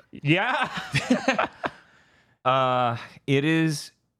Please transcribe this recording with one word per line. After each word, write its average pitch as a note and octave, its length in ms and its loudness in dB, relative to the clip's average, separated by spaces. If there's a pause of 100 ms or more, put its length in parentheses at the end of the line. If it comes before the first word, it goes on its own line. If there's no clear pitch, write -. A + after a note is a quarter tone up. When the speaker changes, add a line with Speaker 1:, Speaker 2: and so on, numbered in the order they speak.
(120)
Speaker 1:
Yeah. A3 580 0 (840)
<laughs> - 40 -20 (880)
Speaker 2:
Uh, B2+ 500 2 (300)
it C#3 180 2
is D#3+ 480 0 (280)